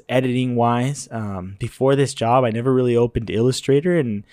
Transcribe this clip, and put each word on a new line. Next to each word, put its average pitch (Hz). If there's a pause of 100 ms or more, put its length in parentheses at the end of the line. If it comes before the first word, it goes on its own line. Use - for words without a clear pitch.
editing 127
wise. 120
Um, 98
before 131
this 139
job, 120
I 117
never 120
really 123
opened 120
Illustrator, 135
and, 107